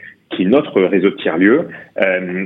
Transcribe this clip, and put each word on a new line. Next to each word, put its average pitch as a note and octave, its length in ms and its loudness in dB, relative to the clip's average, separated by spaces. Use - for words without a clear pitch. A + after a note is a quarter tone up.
qui - 120 -4
est F2+ 40 0
notre A#2+ 360 2
réseau F#2 280 2
de - 60 -14
tiers-lieux, G#2 520 2
euh, F#2 440 -2